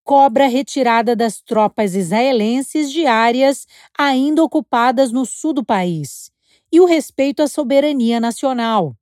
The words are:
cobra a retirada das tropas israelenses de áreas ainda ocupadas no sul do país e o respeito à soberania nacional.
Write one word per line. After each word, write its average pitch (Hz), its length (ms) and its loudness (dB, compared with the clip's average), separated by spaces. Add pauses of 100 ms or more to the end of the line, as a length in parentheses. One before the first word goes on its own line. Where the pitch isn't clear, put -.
cobra 277 400 4
a 277 40 4
retirada 240 680 0
das 220 260 -2
tropas 214 540 -2
israelenses 240 960 -2
de 302 160 -2
áreas 247 600 0 (300)
ainda 285 460 0
ocupadas 254 680 0
no 254 140 -2
sul - 260 -6
do 262 120 -4
país 180 680 -4 (420)
e 320 80 6
o 370 60 8
respeito 285 560 -2
à 294 60 2
soberania 277 720 0
nacional. 226 800 -2